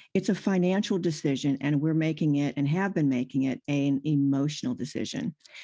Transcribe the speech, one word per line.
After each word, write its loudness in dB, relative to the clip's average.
It's 0
a 2
financial 0
decision, 0
and 0
we're 0
making 2
it 0
and 0
have 0
been 2
making 0
it -2
an 0
emotional 0
decision. -6